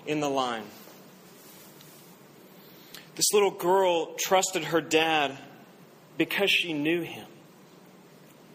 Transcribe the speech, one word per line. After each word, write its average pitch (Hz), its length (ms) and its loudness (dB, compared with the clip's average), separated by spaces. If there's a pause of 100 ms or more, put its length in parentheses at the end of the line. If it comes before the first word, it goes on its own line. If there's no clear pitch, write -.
in 151 160 -2
the 147 80 0
line. 123 360 -2 (2500)
This - 180 0
little 202 180 4
girl 175 680 2
trusted 185 480 2
her 160 140 0
dad 156 580 0 (800)
because 190 320 0
she 170 240 0
knew 160 280 -2
him. - 260 -12 (1300)